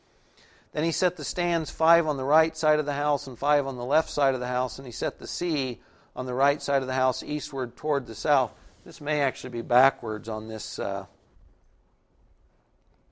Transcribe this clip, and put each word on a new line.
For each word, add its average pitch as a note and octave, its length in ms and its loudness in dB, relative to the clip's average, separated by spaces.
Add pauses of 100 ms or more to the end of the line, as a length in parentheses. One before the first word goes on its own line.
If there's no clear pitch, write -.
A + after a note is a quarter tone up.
(720)
Then D3+ 100 -2
he E3 80 0
set F3+ 260 0
the D3 60 -8
stands, E3+ 460 -2
five E3 380 4
on C#3+ 100 -2
the C3 60 -4
right D#3+ 340 4
side D3+ 220 4
of C#3+ 80 -2
the C#3+ 60 0
house D3 340 0
and B2+ 100 -10
five C#3+ 300 2
on B2+ 100 -6
the B2 80 -6
left D3+ 240 2
side C#3 240 2
of B2+ 60 -2
the B2 80 -4
house, B2+ 320 -2
and C#3 80 -12
he A#2+ 40 -10
set D3+ 280 -6
the A2+ 80 -10
sea C#3+ 520 -2 (360)
on B2+ 100 -6
the B2+ 80 -4
right C#3+ 280 2
side C#3 200 0
of C3 60 -4
the C3 80 -4
house, C3 260 2
eastward C3+ 560 -6
toward C#3 300 -2
the A2+ 80 -10
south. C#3 360 2 (320)
This - 160 -16
may D3+ 220 -2
actually C3 300 -4
be A#2 100 -4
backwards A#2 680 2
on A2 200 -6
this, A2 320 -8
uh, G2 260 -4 (2000)